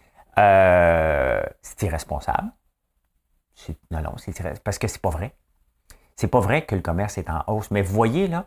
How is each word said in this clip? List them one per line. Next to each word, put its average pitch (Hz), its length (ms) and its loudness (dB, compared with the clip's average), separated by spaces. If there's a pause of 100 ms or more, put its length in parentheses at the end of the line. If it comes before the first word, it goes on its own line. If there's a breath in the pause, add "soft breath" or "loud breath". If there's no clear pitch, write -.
(380 loud breath)
Euh... 85 1040 4 (200)
c'est - 240 -10
irresponsable. 80 640 -6 (1040)
C'est... - 240 -12 (120)
non, 78 120 -6
non, - 160 -8
c'est - 200 -12
irré-, 82 140 -8 (100)
parce 104 160 -6
que 110 100 -4
c'est - 120 -10
pas - 80 -2
vrai. 87 260 -6 (840 soft breath)
C'est - 120 -2
pas 123 120 4
vrai 117 260 0
que - 80 -4
le 92 80 -2
commerce 90 340 -4
est 87 140 -8
en 82 160 -4
hausse. 107 240 -6
Mais 101 100 0
vous 98 140 -2
voyez, 117 340 2
là, 170 180 -6